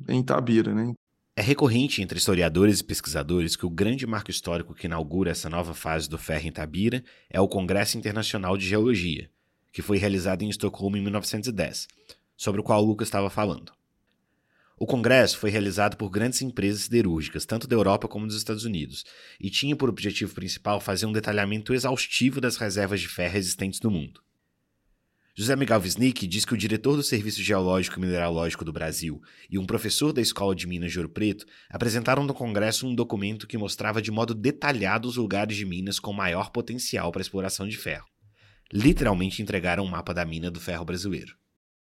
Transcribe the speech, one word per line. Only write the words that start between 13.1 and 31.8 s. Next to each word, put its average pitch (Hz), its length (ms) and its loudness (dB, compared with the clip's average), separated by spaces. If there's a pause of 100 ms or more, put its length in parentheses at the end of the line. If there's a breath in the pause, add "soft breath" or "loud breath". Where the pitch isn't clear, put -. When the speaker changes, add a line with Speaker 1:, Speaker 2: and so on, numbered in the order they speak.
Speaker 2:
falando. 104 400 -2 (1040)
O - 80 -2
congresso 120 540 4
foi 107 120 0
realizado 101 460 0
por 101 140 -6
grandes 113 320 0
empresas 104 380 0
siderúrgicas, 85 640 0
tanto 117 220 -4
da 123 80 2
Europa 104 320 4
como 107 180 -6
dos 107 80 -6
Estados 107 300 -4
Unidos, 78 400 -6 (360 loud breath)
e 98 80 -4
tinha 139 280 0
por 135 120 2
objetivo 98 460 -2
principal 98 460 -4
fazer 101 260 -2
um 107 60 -2
detalhamento 107 600 0
exaustivo 131 680 0
das 120 160 0
reservas 101 440 0
de 87 60 -4
ferro 87 300 -2
existentes 95 440 -2
no 113 120 2
mundo. 76 280 -4 (1160)
José 113 180 0
Miguel 117 260 4
Wisnik 98 460 2
diz 95 180 -2
que - 80 -2
o 117 40 2
diretor 110 400 2
do 143 80 0
Serviço 104 360 -2
Geológico 92 560 2
e 90 40 -6
Mineralógico 85 640 0
do 78 80 -6
Brasil 80 500 -6 (260 soft breath)
e - 80 -4
um 95 80 -2
professor 110 480 0
da 123 80 0
Escola 101 320 0
de 90 140 -4
Minas 87 240 -4
de 85 80 -4
Ouro 80 100 -2
Preto 101 380 -2 (240 soft breath)
apresentaram 120 540 2